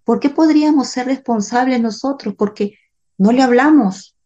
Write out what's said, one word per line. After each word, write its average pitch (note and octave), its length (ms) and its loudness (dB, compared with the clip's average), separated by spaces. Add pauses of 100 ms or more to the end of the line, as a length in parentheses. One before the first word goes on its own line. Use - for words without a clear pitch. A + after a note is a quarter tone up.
¿Por A3+ 160 0
qué C#4 80 0
podríamos D4+ 580 2
ser B3+ 200 -6
responsables B3 720 -2
nosotros? A#3 560 -6
Porque G3+ 400 -4 (400)
no G3+ 140 2
le B3+ 100 2
hablamos, B3+ 720 2 (100)